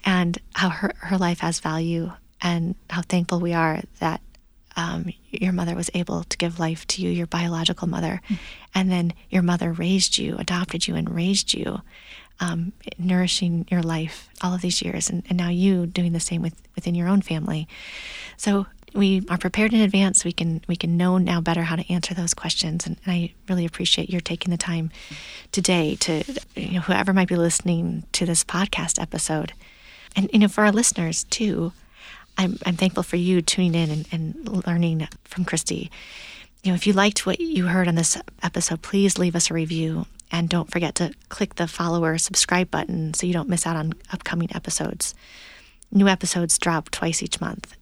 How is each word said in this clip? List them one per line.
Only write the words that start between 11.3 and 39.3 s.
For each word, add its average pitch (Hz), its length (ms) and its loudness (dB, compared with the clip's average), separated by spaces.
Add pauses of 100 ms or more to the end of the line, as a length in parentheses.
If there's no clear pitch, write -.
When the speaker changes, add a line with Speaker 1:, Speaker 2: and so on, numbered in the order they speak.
Speaker 1:
you, - 280 -4 (600)
um, 170 320 -2 (260)
nourishing 180 720 2
your 180 100 2
life 165 460 -4 (140)
all 180 120 0
of 180 60 -2
these 180 220 0
years, 175 280 -2
and, 175 200 -4
and 180 80 2
now 175 100 0
you 180 380 4
doing 175 260 0
the 165 80 0
same 170 220 -2
with, 165 200 -4 (140)
within 180 180 -2
your 175 140 0
own 196 140 6
family. 160 440 -2 (680)
So 202 320 0 (260)
we 190 360 4
are 175 80 0
prepared 214 360 2
in 220 60 6
advance. 196 460 4
We 170 80 -2
can, 165 340 -2
we 175 80 0
can 170 220 0
know 180 200 4
now 175 220 2
better 165 240 0
how 165 140 -2
to - 120 -6
answer 180 240 -2
those 170 200 -2
questions, 165 520 -2
and, 165 200 -6
and 185 80 0
I 170 200 -2 (140)
really 180 180 0
appreciate 170 440 0
your 180 100 0
taking 170 320 -4
the 170 60 2
time 165 340 -2 (640)
today 170 420 2
to, 160 300 -2 (300)
you 185 180 -6
know, 180 80 0
whoever 185 320 2
might 185 160 4
be 180 80 2
listening 170 720 0
to - 140 0
this 170 180 0
podcast - 580 -2
episode, 160 520 -4 (640)
and, 196 160 0
you 220 60 8
know, 202 100 8
for 214 160 4
our 208 80 6
listeners 175 500 0
too, 180 480 -2 (680)
I'm, 185 280 2
I'm 180 100 0
thankful 190 280 0
for - 120 -4
you 175 260 4
tuning 170 340 2
in 165 140 2
and, 156 220 -4
and 175 560 -4
learning 170 400 0 (160)
from 185 220 -4
Christy. 165 440 -4 (720)
You 185 80 2
know, 175 40 4
if 180 100 -2
you 208 60 4
liked 202 340 4
what - 140 0
you 311 280 2
heard 175 200 4
on 175 80 4
this 165 220 2 (260)
episode, 180 380 -2
please 196 360 2
leave 175 200 2